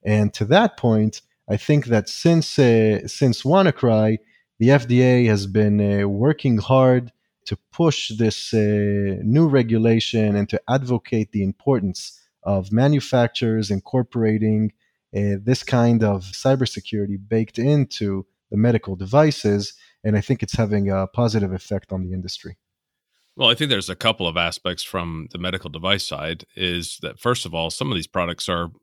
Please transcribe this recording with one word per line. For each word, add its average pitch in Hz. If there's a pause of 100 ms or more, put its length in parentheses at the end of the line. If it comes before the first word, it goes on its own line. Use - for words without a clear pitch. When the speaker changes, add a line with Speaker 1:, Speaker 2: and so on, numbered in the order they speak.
Speaker 1:
And 107
to 107
that 190
point, 110 (260)
I 107
think 147
that 113
since, -
uh, 113
since -
WannaCry, 123 (420)
the 117
F 135
D 123
A 123
has 101
been, 104
uh, 101
working 123
hard 127 (320)
to - (120)
push -
this, 110
uh, 101
new 139
regulation 113
and 101
to - (100)
advocate 123
the 104
importance 98 (260)
of 95
manufacturers 120
incorporating, 107 (420)
uh, 101
this 123
kind 117
of 98
cybersecurity 104 (100)
baked 110
into 117 (260)
the 107
medical 110
devices. 101 (320)
And 107
I -
think -
it's -
having 101
a 95
positive 107
effect 95
on 92
the 90
industry. 90 (760)
Speaker 2:
Well, 117
I 123
think 147
there's 98
a 90
couple 107
of 80
aspects 85
from 82
the 87
medical 90
device 90
side 78 (100)
is 87
that, -
first 120
of 82
all, 82
some -
of 104
these 80
products 87
are 85 (140)